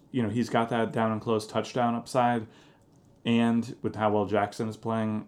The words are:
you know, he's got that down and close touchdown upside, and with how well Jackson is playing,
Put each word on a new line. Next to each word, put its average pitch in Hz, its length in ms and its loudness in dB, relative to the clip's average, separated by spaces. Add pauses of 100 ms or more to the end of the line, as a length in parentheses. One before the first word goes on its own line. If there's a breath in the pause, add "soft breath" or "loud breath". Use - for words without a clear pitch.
(100)
you 127 120 0
know, 107 80 0
he's 117 180 0
got 113 220 0
that 117 200 0
down 113 220 0
and 107 80 -4
close 110 260 0
touchdown 120 480 -2
upside, 120 520 0 (800 loud breath)
and 117 580 2
with 110 120 -4
how 107 160 2
well 104 160 2
Jackson 104 420 0
is 107 80 -8
playing, 110 520 -2